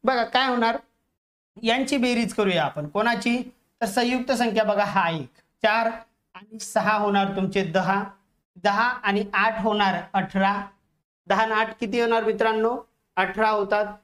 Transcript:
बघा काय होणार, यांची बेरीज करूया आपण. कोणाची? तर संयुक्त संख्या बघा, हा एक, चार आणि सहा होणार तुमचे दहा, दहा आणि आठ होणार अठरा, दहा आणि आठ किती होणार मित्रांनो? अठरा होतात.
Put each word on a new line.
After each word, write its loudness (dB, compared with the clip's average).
बघा 2
काय 0
होणार, 0
यांची 0
बेरीज 0
करूया 2
आपण. -6
कोणाची? -2
तर -2
संयुक्त 0
संख्या 2
बघा, 2
हा 0
एक, -6
चार 2
आणि -18
सहा 0
होणार 0
तुमचे 0
दहा, 0
दहा 2
आणि 0
आठ 2
होणार 0
अठरा, 0
दहा 2
आणि 0
आठ -2
किती -2
होणार 2
मित्रांनो? 0
अठरा 0
होतात. 0